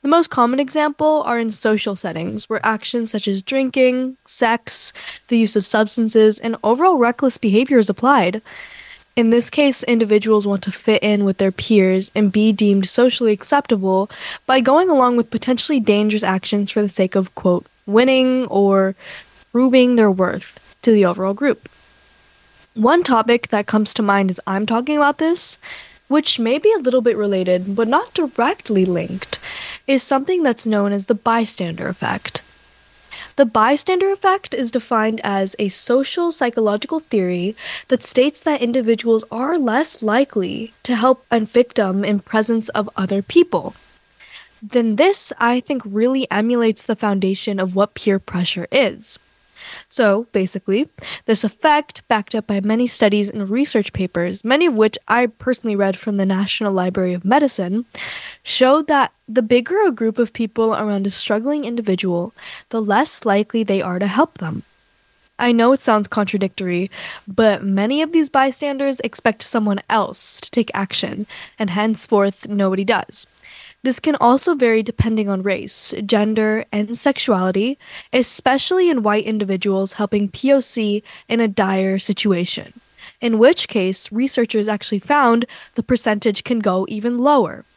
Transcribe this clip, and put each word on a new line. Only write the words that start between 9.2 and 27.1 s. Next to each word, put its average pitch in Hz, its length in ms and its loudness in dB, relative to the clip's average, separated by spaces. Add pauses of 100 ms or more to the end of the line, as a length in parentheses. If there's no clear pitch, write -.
this 233 200 2
case, 285 320 2
individuals 214 640 2
want 196 160 0
to 196 80 -4
fit - 320 0
in 208 220 2
with 190 140 0
their 190 120 2
peers 190 640 2
and 214 160 2
be 214 220 4
deemed 202 340 2
socially 240 460 2
acceptable 196 760 0 (380)
by 262 140 4
going 294 280 4
along 254 280 4
with 226 120 0
potentially 254 520 -2
dangerous 208 420 2
actions 196 480 -2
for 214 120 0
the 208 60 0
sake 185 280 0
of, 190 180 -2
quote, - 320 -2 (180)
"winning" 254 640 2
or 196 480 2 (560)
proving 247 460 4
their 214 120 6
worth - 720 -4
to 233 100 6
the 202 120 6
overall 185 300 0
group. 254 340 -2 (1080)
One 269 280 4
topic 240 460 0
that 208 180 -2
comes 214 280 0
to 226 80 -4
mind 196 280 2
as 180 160 -6
I'm 202 200 -2
talking 247 300 -2
about 294 220 2
this, 330 400 -2 (480)
which 294 320 0
may 240 200 0
be 415 140 4
a 427 60 2
little 254 220 0
bit 226 160 0